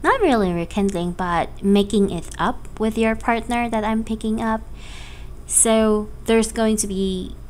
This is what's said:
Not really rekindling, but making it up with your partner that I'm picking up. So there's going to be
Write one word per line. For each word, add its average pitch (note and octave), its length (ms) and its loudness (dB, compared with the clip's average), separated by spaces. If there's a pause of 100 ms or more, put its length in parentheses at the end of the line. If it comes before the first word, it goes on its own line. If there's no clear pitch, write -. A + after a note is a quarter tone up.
Not A#4+ 180 4
really A3+ 320 4
rekindling, F3 600 -2
but F3 500 -2
making G3+ 480 4
it E3+ 180 -6 (100)
up - 420 -4
with A3 160 0
your A3 200 2
partner A#3+ 520 -2
that A3 160 -2
I'm A3 200 0
picking A3 360 -4
up. A3 200 0 (880)
So A3 600 4 (180)
there's A3+ 260 4
going A3 260 2
to G#3 80 0
be F#3+ 480 -2 (160)